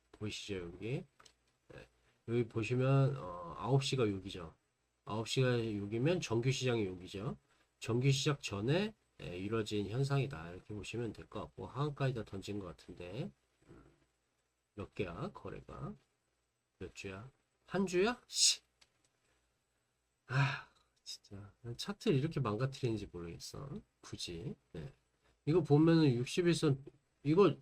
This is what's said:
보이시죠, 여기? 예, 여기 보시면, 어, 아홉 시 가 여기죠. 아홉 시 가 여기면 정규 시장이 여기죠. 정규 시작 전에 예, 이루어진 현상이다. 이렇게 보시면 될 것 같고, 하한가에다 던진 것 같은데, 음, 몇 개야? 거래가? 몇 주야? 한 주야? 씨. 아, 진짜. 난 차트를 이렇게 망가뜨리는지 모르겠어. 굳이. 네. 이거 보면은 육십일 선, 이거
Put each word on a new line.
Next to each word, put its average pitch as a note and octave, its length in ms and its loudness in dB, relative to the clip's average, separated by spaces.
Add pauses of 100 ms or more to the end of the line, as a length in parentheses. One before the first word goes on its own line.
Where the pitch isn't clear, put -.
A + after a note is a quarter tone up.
(120)
보이시죠, G#2 460 -8
여기? F#2+ 480 -6 (680)
예, - 120 -16 (400)
여기 A#2 200 0
보시면, B2+ 720 2
어, F2 400 -10
아홉 C3 260 2
시 - 120 0
가 A#2 160 4
여기죠. F#2 440 -8 (500)
아홉 G#2+ 220 -4
시 - 140 2
가 B2+ 100 4 (260)
여기면 A#2+ 440 0
정규 A#2 300 2
시장이 A#2+ 340 2
여기죠. F#2 520 -6 (420)
정규 B2 320 2
시작 C#3+ 320 0
전에 D3+ 500 0 (280)
예, F2+ 160 -8
이루어진 G#2 520 -2
현상이다. B2+ 640 0
이렇게 F#2 220 -14
보시면 G#2+ 400 -6
될 E2 160 -16
것 G#2 120 -8
같고, F#2 260 -10
하한가에다 C3+ 580 -2
던진 G2+ 340 -8
것 F#2 80 -8
같은데, F2+ 640 -10 (380)
음, - 140 -20 (920)
몇 G2 200 -10
개야? G2 380 -6
거래가? - 600 -12 (840)
몇 F2+ 160 -10
주야? G2+ 340 -12 (380)
한 F#3+ 180 0
주야? F#3 420 2
씨. - 340 2 (1700)
아, C3+ 400 0 (360)
진짜. - 580 -16
난 A#2+ 160 -10
차트를 G3+ 400 0
이렇게 D3+ 220 0
망가뜨리는지 A2+ 720 0
모르겠어. E2+ 680 -10 (200)
굳이. G2 540 -8 (180)
네. D#2 200 -10 (520)
이거 D#3+ 180 6
보면은 D#3 520 8
육십일 E3+ 400 2
선, D3 280 4 (400)
이거 E3 380 8